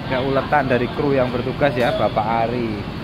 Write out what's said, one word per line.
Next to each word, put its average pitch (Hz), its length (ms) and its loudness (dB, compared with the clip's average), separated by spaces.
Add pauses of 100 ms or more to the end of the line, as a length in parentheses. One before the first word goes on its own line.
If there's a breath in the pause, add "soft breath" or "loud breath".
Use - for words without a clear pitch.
(120)
keuletan 135 560 2
dari 120 240 2
kru 143 240 0
yang 123 160 2
bertugas 127 400 0
ya, 127 240 0
Bapak 113 560 0
Ari. 113 320 -4 (200)